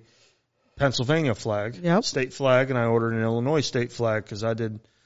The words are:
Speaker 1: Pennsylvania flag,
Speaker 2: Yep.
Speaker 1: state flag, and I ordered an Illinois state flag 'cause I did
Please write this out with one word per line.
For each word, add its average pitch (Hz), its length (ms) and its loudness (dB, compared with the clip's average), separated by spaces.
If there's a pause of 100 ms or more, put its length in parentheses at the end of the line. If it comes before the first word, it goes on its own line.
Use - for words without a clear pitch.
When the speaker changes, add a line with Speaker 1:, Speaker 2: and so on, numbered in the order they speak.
(760)
Speaker 1:
Pennsylvania 135 600 0
flag, 107 460 -4
Speaker 2:
Yep. 175 220 2
Speaker 1:
state 131 300 -4
flag, 135 360 4
and 127 100 0
I 117 60 2
ordered 113 280 2
an 113 80 0
Illinois 120 400 2
state 123 300 -4
flag 110 340 -2
'cause 107 180 -10
I 113 100 0
did 110 260 -6 (260)